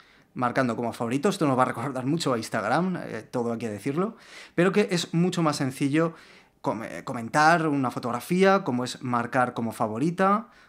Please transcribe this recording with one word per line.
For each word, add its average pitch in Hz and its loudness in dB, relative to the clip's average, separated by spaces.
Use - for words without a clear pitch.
marcando 123 0
como 117 -4
favorito. 127 -2
Esto 190 0
nos 131 2
va 123 4
a - 4
recordar 123 -4
mucho 147 0
a 117 0
Instagram, 131 0
eh, 110 -10
todo 117 -2
hay 113 -4
que 113 -6
decirlo, 139 -4
pero 185 4
que 202 2
es 170 -2
mucho 175 2
más 147 2
sencillo 147 0
com-, 110 -4
eh, - -12
comentar 151 2
una 139 0
fotografía, 180 2
como 123 0
es - -8
marcar 123 0
como 117 -4
favorita, 170 0